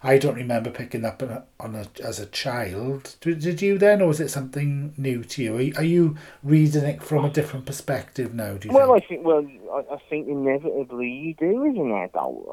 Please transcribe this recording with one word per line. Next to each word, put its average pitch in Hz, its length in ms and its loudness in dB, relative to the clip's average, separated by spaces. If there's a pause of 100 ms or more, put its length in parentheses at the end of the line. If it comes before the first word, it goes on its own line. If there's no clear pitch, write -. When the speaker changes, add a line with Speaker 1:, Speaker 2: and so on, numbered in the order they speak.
Speaker 1:
I 135 160 6
don't 135 160 2
remember 120 360 -2
picking 117 360 -6
up - 160 -6
on 127 80 -6
a, 120 140 -12 (140)
on 113 160 -10
a, 95 120 -10 (160)
as 104 180 -8
a 101 60 -12
child. 120 960 -6
Did, 165 180 -2
did 170 220 -2
you 196 160 2
then, 202 240 6
or 175 60 6
was 151 120 2
it 147 80 -2
something 143 720 -4
new 127 260 -2
to - 180 -6
you? 110 140 -2
Are, 131 240 -2
are 156 40 0
you 165 320 4 (260)
reading 151 420 4
it 147 180 -4
from 147 220 0
a 143 60 2
different 147 340 -4
perspective 123 720 -6
now, 107 240 -6
do 104 100 -12
you 123 60 -2
Speaker 2:
Well, 269 180 8
Speaker 1:
think? 202 120 6
Speaker 2:
I - 40 -20
think, 170 160 -10
well, 151 220 4 (260)
I, 139 220 -6
I - 40 -12 (120)
think 151 180 -6
inevitably 135 840 -2
you 151 240 -8
do 208 320 0
as 269 100 0
an 135 160 0
adult. 67 600 -6